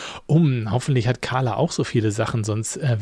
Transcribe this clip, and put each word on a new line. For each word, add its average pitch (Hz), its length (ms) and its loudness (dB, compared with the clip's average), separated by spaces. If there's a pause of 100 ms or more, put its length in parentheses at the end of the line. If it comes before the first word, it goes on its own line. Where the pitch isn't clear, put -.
(240)
um, 131 480 2
hoffentlich 123 340 0
hat 123 160 0
Carla 127 320 -2
auch 135 160 0
so - 140 -2
viele 107 280 2
Sachen, 110 320 -2
sonst, 110 340 -4
äh, 123 240 0